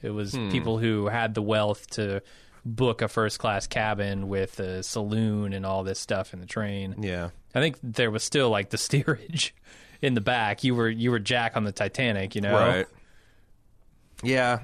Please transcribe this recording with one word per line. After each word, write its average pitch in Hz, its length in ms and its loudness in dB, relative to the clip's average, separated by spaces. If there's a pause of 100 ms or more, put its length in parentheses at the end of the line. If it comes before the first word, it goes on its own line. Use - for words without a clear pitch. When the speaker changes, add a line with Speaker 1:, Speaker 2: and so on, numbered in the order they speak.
Speaker 1:
It 113 80 -4
was 104 240 -4
Speaker 2:
Hmm. 110 160 -2
Speaker 1:
people 113 260 0
who 110 300 2
had 113 260 0
the 110 80 -2
wealth 107 500 0
to 101 300 -2 (440)
book 120 360 2
a 110 60 2
first 107 320 0
class 101 260 0
cabin 101 640 0
with 98 320 -2
a 92 240 -4
saloon 104 720 0
and 95 120 -4
all 95 180 0
this 95 160 -4
stuff - 340 -2
in 92 60 -12
the 90 60 -14
train. 101 540 -4
Speaker 2:
Yeah. 90 300 -2 (260)
Speaker 1:
I 127 40 2
think 151 220 0
there 117 300 0
was 110 120 -2
still, 135 260 4
like, 101 220 2
the 107 60 -2
<laughs> - 100 -4
steerage - 680 0 (460)
in 135 140 2
the 110 60 2
back. 110 420 0
You 127 120 4
were, 113 140 2
you 113 220 0
were 120 80 2
Jack 117 360 0
on 110 80 2
the 101 80 0
Titanic, 104 640 0
you 104 60 0
know? 101 120 2
Speaker 2:
Right. 95 320 4 (1400)
Yeah, 123 400 4